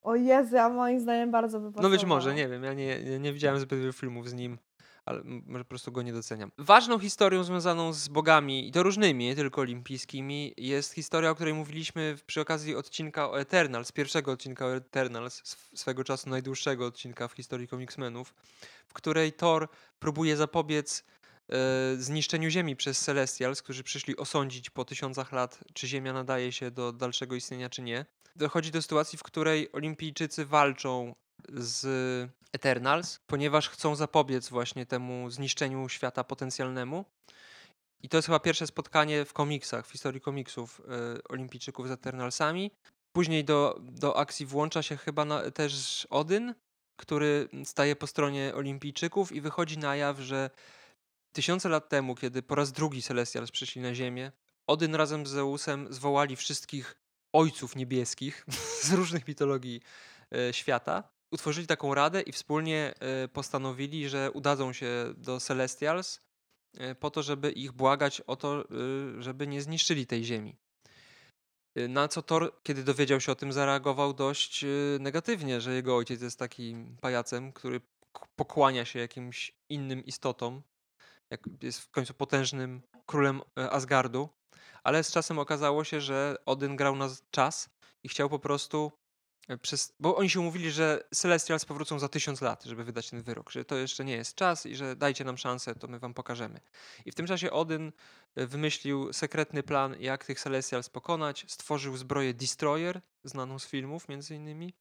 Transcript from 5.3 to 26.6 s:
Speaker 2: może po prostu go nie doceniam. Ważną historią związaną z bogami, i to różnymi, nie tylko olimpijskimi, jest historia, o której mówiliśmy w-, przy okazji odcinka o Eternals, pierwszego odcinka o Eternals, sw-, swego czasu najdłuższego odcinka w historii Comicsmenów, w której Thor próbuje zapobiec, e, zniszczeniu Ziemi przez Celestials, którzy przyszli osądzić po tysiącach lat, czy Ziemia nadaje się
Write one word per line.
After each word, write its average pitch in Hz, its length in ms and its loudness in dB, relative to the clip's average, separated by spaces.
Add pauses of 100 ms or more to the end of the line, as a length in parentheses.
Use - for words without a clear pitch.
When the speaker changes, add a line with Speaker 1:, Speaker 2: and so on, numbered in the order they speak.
Speaker 2:
może 123 160 -10
po - 60 -16
prostu 127 220 -10
go 127 100 -4
nie 120 120 -6
doceniam. 110 440 -6
Ważną 226 420 8
historią 190 440 4
związaną 170 500 0
z 147 140 -4
bogami, 143 600 6
i - 40 -10
to 170 120 6
różnymi, 185 420 6
nie 127 100 2
tylko 143 260 0
olimpijskimi, 135 960 -6
jest 139 360 -2
historia, 160 360 2
o 156 60 4
której 156 180 0
mówiliśmy 156 640 -4
w-, - 60 -20
przy - 180 -2
okazji 151 340 -2
odcinka 143 560 -4
o 135 80 0
Eternals, 135 520 2
pierwszego 143 400 0
odcinka 131 340 -6
o 127 100 0
Eternals, 127 680 -2
sw-, - 340 -14
swego 131 260 -2
czasu 135 260 -4
najdłuższego 131 560 -2
odcinka 120 420 -8
w - 60 -12
historii 123 340 -8
Comicsmenów, 127 640 -8 (540)
w - 60 -20
której 156 400 2
Thor 160 360 4 (300)
próbuje 156 380 2
zapobiec, 151 680 0 (480)
e, - 40 0 (420)
zniszczeniu 156 520 0
Ziemi 160 260 0
przez 135 240 -2
Celestials, 135 640 0
którzy 131 220 -10
przyszli - 340 -4
osądzić 135 520 -2
po 127 160 -6
tysiącach 131 460 -8
lat, 127 280 -2 (140)
czy - 140 -6
Ziemia 131 260 -4
nadaje 127 380 0
się 123 200 -6